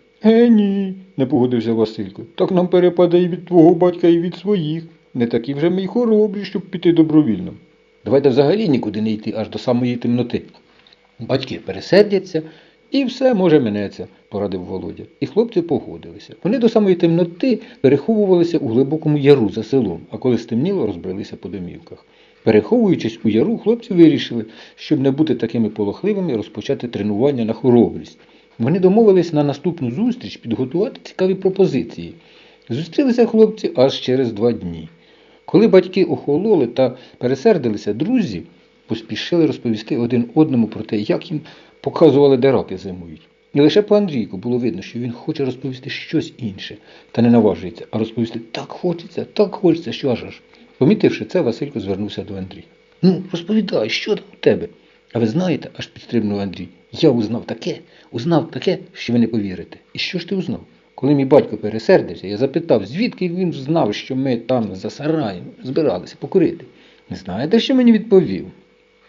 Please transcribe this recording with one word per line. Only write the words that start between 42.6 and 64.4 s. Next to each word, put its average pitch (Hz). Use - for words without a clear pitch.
зимують. 87
І 143
лише 151
по 208
Андрійку 139
було 120
видно, 110
що -
він 123
хоче 143
розповісти 127
щось -
інше, 104
та 117
не 120
наважується, 95
а -
розповісти 113
так -
хочеться, -
так 202
хочеться, 165
що -
аж 113
аж. -
Помітивши 147
це, 185
Василько 135
звернувся 98
до 98
Андрія. 92
«Ну, 185
розповідай, 180
що -
там -
у -
тебе?» 104
«А 117
ви 113
знаєте», 160
аж -
підстрибнув 104
Андрій, 92
«я -
узнав 113
таке, -
узнав 139
таке, 170
що -
ви 120
не -
повірите». 98
«І 131
що -
ж -
ти 202
узнав?» 139
«Коли 143
мій 135
батько 127
пересердився, 107
я 101
запитав, 131
звідки 180
він 175
знав, 139
що -
ми 131
там 113